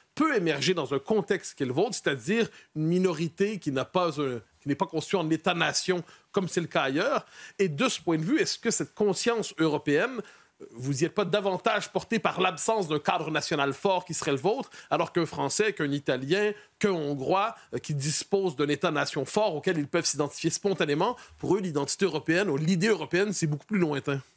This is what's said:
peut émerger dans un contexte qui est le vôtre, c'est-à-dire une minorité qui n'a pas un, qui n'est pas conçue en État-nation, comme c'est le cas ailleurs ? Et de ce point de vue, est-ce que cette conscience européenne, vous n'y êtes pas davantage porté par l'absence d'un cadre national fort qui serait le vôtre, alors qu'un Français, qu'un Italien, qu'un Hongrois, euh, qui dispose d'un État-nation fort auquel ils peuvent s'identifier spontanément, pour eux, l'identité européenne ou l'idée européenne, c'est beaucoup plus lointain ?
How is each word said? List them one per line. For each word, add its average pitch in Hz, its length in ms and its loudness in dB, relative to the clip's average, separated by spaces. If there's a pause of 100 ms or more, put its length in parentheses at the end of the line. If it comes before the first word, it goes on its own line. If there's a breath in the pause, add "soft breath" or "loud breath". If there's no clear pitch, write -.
(160 soft breath)
peut 302 200 2
émerger 160 380 2
dans 143 200 -2
un 135 60 2
contexte - 560 -2
qui - 80 -2
est 127 40 -2
le 123 60 -2
vôtre, 190 220 0
c'est-à-dire 156 540 0 (260 loud breath)
une 156 100 -2
minorité 180 760 0
qui 147 120 -4
n'a 131 140 -2
pas 170 340 -2
un, 131 200 -2 (220)
qui - 60 -10
n'est 139 80 0
pas 180 120 -2
conçue 156 280 -4
en 160 140 0
État-nation, 165 760 0 (280 loud breath)
comme 190 160 0
c'est - 140 -2
le 160 60 -4
cas 156 160 0
ailleurs ? 185 420 0 (340 loud breath)
Et 196 100 4
de 151 180 0
ce - 140 -2
point 165 160 2
de 160 60 0
vue, 262 160 2
est-ce - 180 0
que 226 140 -2
cette - 220 -2
conscience 208 640 0
européenne, 160 640 2 (520 loud breath)
vous 123 180 -4
n'y 139 140 0
êtes 160 100 -2
pas 208 80 2
davantage 196 680 0
porté 214 300 -2
par 175 220 -2
l'absence 185 480 0
d'un 151 100 0
cadre 160 320 -2
national 147 400 0
fort 185 320 0
qui 170 100 -10
serait 147 200 0
le 139 40 0
vôtre, 202 320 0 (200 loud breath)
alors 151 240 0
qu'un 165 120 0
Français, 156 460 0
qu'un 156 180 -2
Italien, 143 600 0 (280 loud breath)
qu'un 208 120 2
Hongrois, 160 640 0 (180 loud breath)
euh, 123 40 -2
qui 151 160 -4
dispose 156 640 0
d'un 147 100 0
État-nation 143 560 0
fort 208 320 0
auquel 170 220 -2
ils 147 100 -2
peuvent 170 180 0
s'identifier 147 440 -2
spontanément, 180 640 0 (220 loud breath)
pour 170 180 0
eux, 214 60 2
l'identité 147 420 -2
européenne 170 460 2
ou 139 80 2
l'idée 165 300 2
européenne, 190 440 2
c'est 170 160 0
beaucoup 147 180 -2
plus 208 140 0
lointain ? 143 420 0 (160)